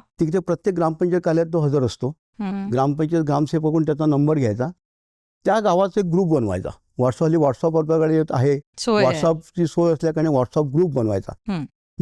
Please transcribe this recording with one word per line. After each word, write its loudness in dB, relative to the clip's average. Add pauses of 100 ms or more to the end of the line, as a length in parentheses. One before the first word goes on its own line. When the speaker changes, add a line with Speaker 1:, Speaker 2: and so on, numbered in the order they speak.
(200)
Speaker 1:
तिथे 0
प्रत्येक -2
ग्रामपंचायत 0
कार्यालयात 0
तो 0
हजर 2
असतो. -4
Speaker 2:
हम्म. -8
Speaker 1:
ग्रामपंचायत 0
ग्रामसेवक -2
म्हणून 0
त्याचा -2
नंबर 2
घ्यायचा, 0 (800)
त्या 2
गावाचा 2
एक 0
ग्रुप 0
बनवायचा. -2 (300)
WhatsApp-, 0
WhatsApp 0
आपल्याकडे 2
आहे, 0 (180)
Speaker 2:
सोय 2
आहे. 2
Speaker 1:
WhatsApp-ची -2
सोय 0
असल्या -2
कारणे 0
WhatsApp 0
ग्रुप 2
बनवायचा. -2 (180)
Speaker 2:
हम्म. -4 (360)